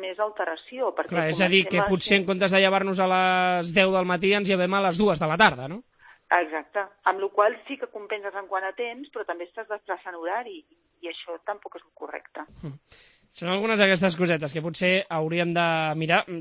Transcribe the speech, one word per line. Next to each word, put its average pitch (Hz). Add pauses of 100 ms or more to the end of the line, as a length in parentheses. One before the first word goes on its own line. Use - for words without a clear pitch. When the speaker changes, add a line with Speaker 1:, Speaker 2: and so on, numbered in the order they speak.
Speaker 1:
més 185
alteració, 214
perquè 165
Speaker 2:
Clar, 165
és 156
a 185
dir, 190
Speaker 1:
comencem -
Speaker 2:
que 175
Speaker 1:
a 202
Speaker 2:
potser 190
en 190
Speaker 1:
cinc 180
Speaker 2:
comptes 190
de 190
llevar-nos 190
a 185
les 180
deu 190
del 180
matí 180
ens 196
llevem 185
a 196
les 170
dues 190
de 156
la 160
tarda, 139
no? 220 (560)
Speaker 1:
Exacte. 160 (260)
Amb 196
la 196
qual 214 (120)
sí 277
que 247
compenses 202
en 196
quant 190
a 190
temps, 240
però 214
també 175
estàs 220
desplaçant 190
horari, 190 (420)
i 170
això 170
tampoc 202
és -
el -
correcte. 151 (180)
Speaker 2:
Mm. 143 (640)
Són 175
algunes 214
d'aquestes 190
cosetes 160
que 156
potser 175 (260)
hauríem 170
de 170 (360)
mirar. 170 (180)